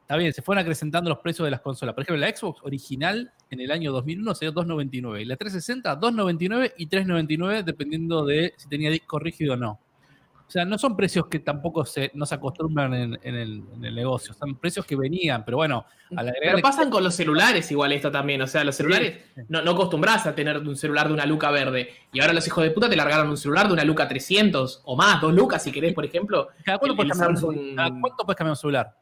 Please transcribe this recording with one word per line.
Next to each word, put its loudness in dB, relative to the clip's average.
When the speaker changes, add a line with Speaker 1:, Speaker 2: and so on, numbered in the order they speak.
Speaker 1:
está -4
bien, 0
se -8
fueron 0
acrecentando -2
los -2
precios -4
de 0
las -6
consolas. -6
Por -6
ejemplo, 0
la 0
Xbox -8
original -4
en -10
el -6
año -2
dos -2
mil -6
uno -2
salió -6
dos -2
noventa -4
y -4
nueve. -6
La -6
trescientos -8
sesenta, -4
dos 0
noventa 0
y 0
nueve 0
y -8
tres 0
noventa 0
y 0
nueve, -2
dependiendo -2
de 0
si -20
tenía -2
disco -2
rígido -2
o 0
no. -4
O -20
sea, 0
no -2
son 0
precios 2
que -4
tampoco -2
se, -4
no -4
se -4
acostumbran -2
en, -4
en -6
el, -8
en -12
el -8
negocio. -4
Son -8
precios -6
que -4
venían, 0
pero -4
bueno, 0
al -4
agregar 0
Speaker 2:
Pero 4
pasan 4
con 2
los 0
celulares 2
igual 2
esto 0
también. -2
O -2
sea, 0
los 0
Speaker 1:
Sí, 0
Speaker 2:
celulares 2
Speaker 1:
sí. -16
Speaker 2:
no, -2
no 2
acostumbras 2
a -2
tener -2
un -6
celular 0
de 2
una 0
luca 2
verde. 0
Y 0
ahora 6
los 2
hijos 0
de 4
puta 2
te 4
largaron 4
un 0
celular 4
de 4
una 4
luca 4
trescientos 2
o -6
más, 6
dos 4
lucas 4
si -6
querés, 0
por -2
ejemplo. -2
Speaker 1:
¿Cada 0
cuánto 2
Speaker 2:
El, 0
Speaker 1:
puedes 2
Speaker 2:
el 0
Speaker 1:
cambiar 4
un 4
Speaker 2:
Samsung -2
Speaker 1:
celu-, -8
cada -2
cuánto -4
puedes -2
cambiar 0
un... -2
celular? -2